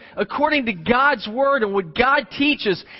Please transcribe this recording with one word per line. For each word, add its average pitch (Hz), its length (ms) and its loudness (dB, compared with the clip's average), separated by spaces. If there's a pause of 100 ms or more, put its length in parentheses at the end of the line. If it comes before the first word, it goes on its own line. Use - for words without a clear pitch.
(160)
according 285 500 0
to 226 60 -2
God's 226 560 0
Word 269 340 0
and 202 100 -2
what 185 240 -4
God 262 400 2
teaches." 269 480 -2 (160)